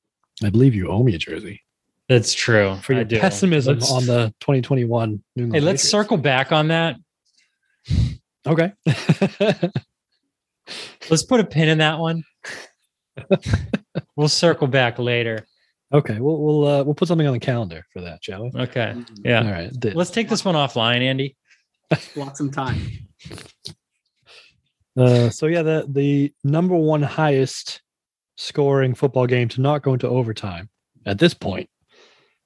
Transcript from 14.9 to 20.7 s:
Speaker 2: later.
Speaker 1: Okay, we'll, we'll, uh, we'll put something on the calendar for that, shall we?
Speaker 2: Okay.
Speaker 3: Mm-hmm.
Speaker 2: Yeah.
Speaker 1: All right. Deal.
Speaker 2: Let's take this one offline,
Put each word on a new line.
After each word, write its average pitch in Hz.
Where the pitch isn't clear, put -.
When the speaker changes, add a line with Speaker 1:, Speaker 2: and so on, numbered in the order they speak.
Speaker 2:
later. 120
Speaker 1:
Okay, 123
we'll, 147
we'll, 151
uh, 143
we'll 147
put 170
something 160
on 139
the 117
calendar 110
for 90
that, 85
shall 98
we? 127
Speaker 2:
Okay. 117
Speaker 3:
Mm-hmm. 120
Speaker 2:
Yeah. 117
Speaker 1:
All 104
right. 90
Deal. 107
Speaker 2:
Let's 175
take 226
this 220
one 185
offline, 123